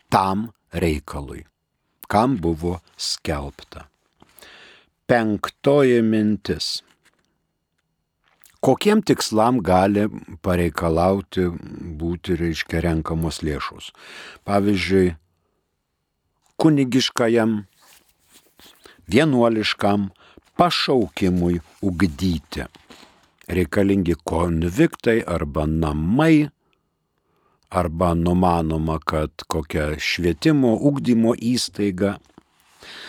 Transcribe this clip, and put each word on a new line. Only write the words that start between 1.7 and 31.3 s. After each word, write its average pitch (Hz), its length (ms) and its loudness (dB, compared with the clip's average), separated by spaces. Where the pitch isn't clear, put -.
kam 120 300 0
buvo 85 440 -4
skelbta. - 880 -8
Penktoji 120 960 2
mintis. 107 840 -2
Kokiem 208 380 2
tikslam 120 600 2
gali 98 460 2
pareikalauti 90 1040 0
būti, 85 400 -4
reiškia, 82 480 -4
renkamos 82 560 -2
lėšos? - 540 -8
Pavyzdžiui, 95 680 2
kunigiškajam, 117 1040 2
vienuoliškam 110 1000 2
pašaukimui 90 1000 0
ugdyti. 87 840 -2
Reikalingi 92 680 2
konviktai 87 1080 0
arba 78 420 -4
namai, 85 840 2
arba 85 420 0
numanoma, 85 840 0
kad 78 320 -4
kokia 76 480 -4
švietimo, 113 800 0
ugdymo 117 580 2